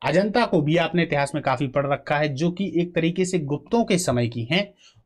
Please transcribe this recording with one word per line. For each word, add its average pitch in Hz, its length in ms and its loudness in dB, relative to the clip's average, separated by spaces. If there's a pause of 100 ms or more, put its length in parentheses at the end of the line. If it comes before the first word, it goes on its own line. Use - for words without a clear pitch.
अजंता 202 420 2
को 185 160 2
भी 151 140 2
आपने 170 260 2
इतिहास 143 320 0
में 143 80 -4
काफी 135 240 0
पढ़ 139 200 -2
रखा 143 320 -2
है, 151 100 0
जो 147 220 0
कि 185 260 -4
एक 175 180 0
तरीके 170 300 0
से 180 140 -2
गुप्तों 147 460 -2
के 202 140 2
समय 120 300 0
की 117 160 -6
हैं 196 280 -2 (340)